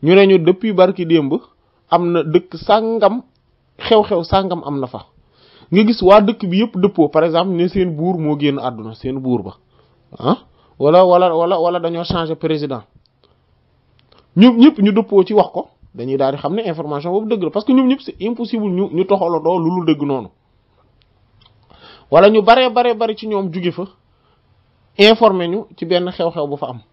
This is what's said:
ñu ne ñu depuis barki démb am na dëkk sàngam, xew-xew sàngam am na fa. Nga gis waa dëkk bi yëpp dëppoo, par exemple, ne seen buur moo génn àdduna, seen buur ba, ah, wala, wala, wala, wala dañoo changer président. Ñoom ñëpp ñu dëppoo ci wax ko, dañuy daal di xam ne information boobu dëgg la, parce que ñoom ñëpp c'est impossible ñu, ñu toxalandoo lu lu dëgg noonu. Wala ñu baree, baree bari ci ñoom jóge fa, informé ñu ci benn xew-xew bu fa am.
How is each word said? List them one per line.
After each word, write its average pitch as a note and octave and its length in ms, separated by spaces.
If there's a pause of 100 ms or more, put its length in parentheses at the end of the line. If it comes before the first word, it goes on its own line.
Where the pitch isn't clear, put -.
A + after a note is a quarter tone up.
ñu D#3+ 120
ne G3 120
ñu F#3+ 140
depuis F#3 340
barki F#3 320
démb D#3 260 (580)
am E3+ 220
na E3+ 100
dëkk E3 340
sàngam, A3 680 (560)
xew-xew G#3 460
sàngam F#3 400
am C#3+ 160
na B2+ 80
fa. - 180 (640)
Nga G3+ 160
gis A3 160
waa G3 180
dëkk G#3 280
bi F3+ 100
yëpp A3+ 180
dëppoo, F3+ 340
par D#3+ 120
exemple, E3+ 320
ne F3 140
seen F3+ 260
buur E3 240
moo D3+ 180
génn C#3+ 220
àdduna, A2+ 380
seen C3+ 240
buur B2 240
ba, F#2+ 100 (640)
ah, D3+ 200 (420)
wala, D#3+ 240
wala, F3+ 320
wala, E3+ 240
wala F3 180
dañoo E3+ 240
changer E3 320
président. D3 480 (1500)
Ñoom A3+ 200
ñëpp B3 240
ñu G3+ 120
dëppoo G3+ 320
ci F#3+ 100
wax G3 180
ko, - 160 (260)
dañuy C3 220
daal C3+ 180
di C#3+ 60
xam D3+ 140
ne A3 120
information D#3 460
boobu G#3+ 160
dëgg G#3+ 160
la, D#3 60
parce G#3 160
que C4+ 60
ñoom C4 160
ñëpp C4+ 120
c'est - 200
impossible A3+ 460
ñu, F#3 260
ñu F3 120
toxalandoo F3 560
lu E3 100 (100)
lu E3 60
dëgg D3 160
noonu. C3+ 260 (1800)
Wala F3+ 200
ñu A3 120
baree, B3 280
baree A#3+ 240
bari A3 220
ci A3 120
ñoom G3 240
jóge F3 180
fa, F3 140 (1120)
informé G3+ 500
ñu G3 180 (100)
ci - 100
benn F3+ 240
xew-xew E3+ 380
bu C#3+ 80
fa C#3+ 140
am. A#2+ 100 (120)